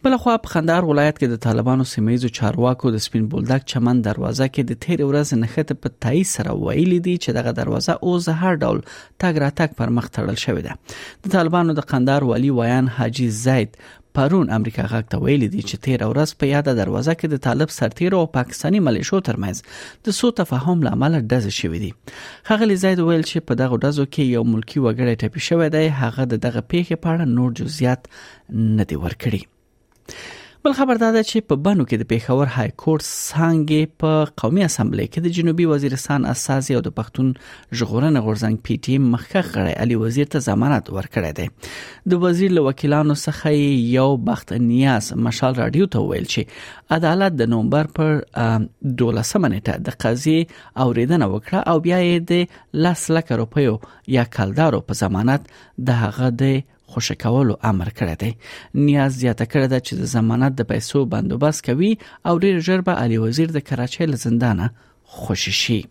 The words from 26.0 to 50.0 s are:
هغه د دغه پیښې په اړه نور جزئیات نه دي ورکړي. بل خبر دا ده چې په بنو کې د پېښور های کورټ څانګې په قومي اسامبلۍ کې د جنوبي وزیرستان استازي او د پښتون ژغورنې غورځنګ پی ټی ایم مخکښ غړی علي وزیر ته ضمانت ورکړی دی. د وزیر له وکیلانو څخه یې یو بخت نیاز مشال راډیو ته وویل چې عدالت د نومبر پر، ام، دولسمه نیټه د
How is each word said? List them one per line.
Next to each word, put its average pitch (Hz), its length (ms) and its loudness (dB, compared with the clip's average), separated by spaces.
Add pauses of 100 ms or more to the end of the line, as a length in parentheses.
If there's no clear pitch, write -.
هغه 123 320 -2
د 110 100 -4
دغه 120 140 -2
پیښې 170 420 -2
په 165 140 0
اړه 170 80 0 (160)
نور 123 220 0
جزئیات - 520 -2 (380)
نه 110 400 2
دي 71 140 -4
ورکړي. 98 360 -4 (1200)
بل 285 120 2
خبر 262 240 2
دا 226 120 4
ده 226 100 2
چې 214 260 -2
په 139 160 0
بنو 185 200 2
کې 117 160 -2
د 110 100 -4
پېښور 127 440 0
های 117 160 -2 (120)
کورټ 156 220 0
څانګې 156 1000 0
په 156 300 2 (100)
قومي 170 220 2
اسامبلۍ 104 480 -2
کې - 120 -4
د 175 120 0
جنوبي 170 340 2
وزیرستان 139 600 0
استازي 135 440 0
او 117 100 0
د - 120 -4
پښتون 131 320 -2 (480)
ژغورنې 123 480 2
غورځنګ 110 300 0 (120)
پی 113 80 0 (120)
ټی 131 80 2
ایم 135 180 2
مخکښ 175 400 -2
غړی 98 200 0 (100)
علي 120 180 2
وزیر 123 320 0
ته 143 140 0
ضمانت 117 480 0
ورکړی 92 420 -4
دی. 87 80 -4 (680)
د 175 100 2
وزیر 180 340 4
له 143 80 4
وکیلانو 147 560 2
څخه 151 380 0
یې 143 100 4 (240)
یو 131 160 4 (180)
بخت - 240 -4 (140)
نیاز 120 460 4 (160)
مشال 127 340 0
راډیو 135 240 2
ته 110 180 0
وویل 101 300 -4
چې - 80 -2 (560)
عدالت 170 420 2
د 113 140 2
نومبر 139 420 0
پر، 156 240 2 (240)
ام، 113 240 0 (140)
دولسمه 120 720 0
نیټه - 340 -4
د 127 160 -10